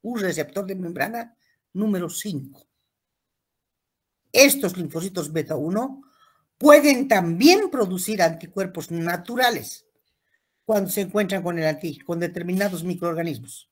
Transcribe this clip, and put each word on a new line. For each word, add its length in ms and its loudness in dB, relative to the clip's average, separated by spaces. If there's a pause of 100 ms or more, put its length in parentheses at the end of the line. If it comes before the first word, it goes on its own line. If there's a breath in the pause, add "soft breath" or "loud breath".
un 180 -8
receptor 480 -4
de 80 -8
membrana 600 -8 (380)
número 340 -2
cinco. 580 -10 (1700)
Estos 440 4
linfocitos 560 -8
beta 220 -4
uno 480 -4 (540 soft breath)
pueden 500 8
también 640 4
producir 500 -2
anticuerpos 680 -4
naturales 960 -2 (800)
cuando 260 0
se 120 -4
encuentran 400 -2
con 160 -4
el 60 -2
anti-, 360 -4
con 180 -6
determinados 640 -4
microorganismos. 880 -6